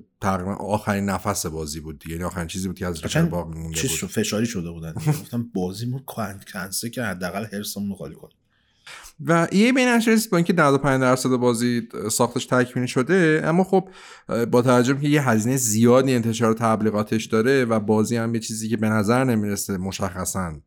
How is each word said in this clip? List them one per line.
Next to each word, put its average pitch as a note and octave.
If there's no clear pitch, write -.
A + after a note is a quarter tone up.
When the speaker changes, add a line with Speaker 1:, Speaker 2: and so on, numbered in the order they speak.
Speaker 1:
تقریباً F#2+
آخرین G2+
نفس G2
بازی D#2
بود D2+
دیگه، D#2+
یعنی E2+
آخرین E2+
چیزی F#2
بود F2+
که F#2
از D#2+
Speaker 2:
قشنگ A2+
Speaker 1:
باقی E2
مونده D#2+
Speaker 2:
چیز B2
Speaker 1:
بود. -
Speaker 2:
شد، G2
فشاری G#2+
شده F2
بودن D#2+
دیگه. -
گفتم A#2
بازی F#2+
ما B2+
کن-، G2+
کنسل G2
که B2
حداقل F#2
حرصمون G2+
رو G2
خالی D#2
کنیم. -
Speaker 1:
و E3
ای G3+
ای B3+
به B3+
این B3+
نتیجه A#3
رسید A3
با F3+
اینکه E3+
نود D3+
و C#3
پنج C3
درصد B2+
بازی A#2+
ساختش A#2+
تکمیل B2
شده، D#3
اما E3
خب، F#3
با B2
توجه B2
به C#3
که D3+
یه C#3+
هزینه A2+
زیادی A#2+
انتشار A2+
و -
تبلیغاتش A2
داره B2
و A2+
بازی G#2+
هم A2+
یه A2
چیزی A2
که A2+
به G#2+
نظر A2
نمیرسه G#2
مشخصاً، F#2